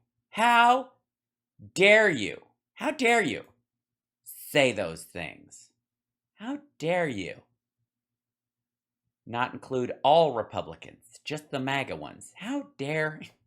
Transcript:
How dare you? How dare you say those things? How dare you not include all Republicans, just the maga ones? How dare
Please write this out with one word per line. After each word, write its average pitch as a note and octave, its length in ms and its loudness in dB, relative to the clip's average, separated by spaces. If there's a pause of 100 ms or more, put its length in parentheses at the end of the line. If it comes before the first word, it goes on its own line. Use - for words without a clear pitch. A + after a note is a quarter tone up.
(300)
How A#3+ 640 4 (800)
dare G#3 360 6
you? G#2+ 320 -4 (340)
How - 160 -4
dare A#3+ 300 2
you C3 220 -4 (800)
say - 480 0
those F2 320 -6
things? - 680 -14 (680)
How B3+ 240 -10 (200)
dare E3+ 280 -2
you G2 280 -8 (1900)
not - 280 -6
include B2+ 400 -6 (100)
all D3+ 300 4
Republicans, F#2+ 880 -10
just - 280 -12
the C#3+ 80 -8
maga C3 360 -4
ones? - 400 -16
How C#4 320 -10 (100)
dare D#3 440 -6 (260)